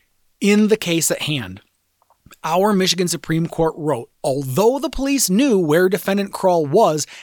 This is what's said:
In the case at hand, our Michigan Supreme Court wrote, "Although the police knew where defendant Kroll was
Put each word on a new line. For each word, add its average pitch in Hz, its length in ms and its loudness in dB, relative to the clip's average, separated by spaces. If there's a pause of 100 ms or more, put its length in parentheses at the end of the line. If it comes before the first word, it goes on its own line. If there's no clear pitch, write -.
(420)
In 208 260 4
the 214 80 4
case 165 340 -2
at - 120 -2
hand, 113 400 -6 (800)
our 185 300 0
Michigan 185 340 0
Supreme 165 400 -4
Court 160 300 -2
wrote, 156 320 -4 (140)
"Although 147 560 0
the 294 100 -4
police 269 400 -2
knew 214 300 2
where 170 280 4
defendant 196 460 -2
Kroll 175 320 0
was 151 400 2 (180)